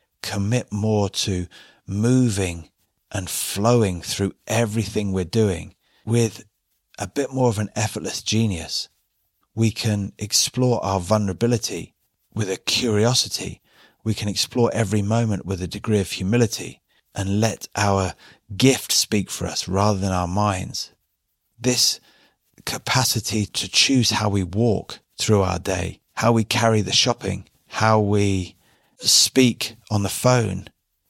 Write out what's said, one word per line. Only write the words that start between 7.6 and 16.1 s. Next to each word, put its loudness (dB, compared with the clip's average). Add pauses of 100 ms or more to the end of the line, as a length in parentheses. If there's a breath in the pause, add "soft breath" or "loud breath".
effortless -4
genius. -2 (640)
We 2
can -2
explore 0
our 0
vulnerability 0 (400)
with -2
a -2
curiosity. 0 (420 soft breath)
We 0
can -4
explore 0
every 0
moment 0
with -4
a -4
degree 0
of 0
humility 0 (320)